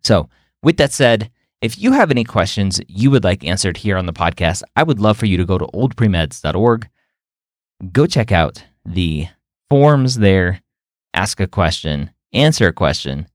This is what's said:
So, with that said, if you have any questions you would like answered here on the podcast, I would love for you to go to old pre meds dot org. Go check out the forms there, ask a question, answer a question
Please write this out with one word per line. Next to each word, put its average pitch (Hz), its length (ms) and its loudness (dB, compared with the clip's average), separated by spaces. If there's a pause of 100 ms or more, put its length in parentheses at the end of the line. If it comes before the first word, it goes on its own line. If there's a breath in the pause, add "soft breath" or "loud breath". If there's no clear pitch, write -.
So, 87 260 0 (320)
with 160 160 2
that 143 140 2
said, 113 400 0 (300)
if 120 180 -6
you 247 140 2
have 202 180 2
any 120 140 0
questions 98 640 -2
you 104 240 0
would 123 120 4
like 92 220 0
answered 90 320 -2
here 101 180 -2
on 92 100 -2
the 87 60 -4
podcast, 85 520 -2 (120)
I 151 80 2
would 143 160 0
love 107 180 2
for 117 80 -4
you 92 120 2
to 87 80 0
go 92 120 0
to 82 100 -4
old 113 280 -2
pre 113 140 0
meds 82 320 -2
dot 78 160 -4
org. 113 320 0 (1040)
Go 143 120 2
check 123 280 -2
out 82 300 -2 (220)
the 82 440 -4 (400)
forms 139 460 4
there, 95 460 2 (520)
ask - 260 -4
a 92 80 -2
question, 82 640 -4 (220)
answer 135 340 4
a 80 60 2
question 71 600 -4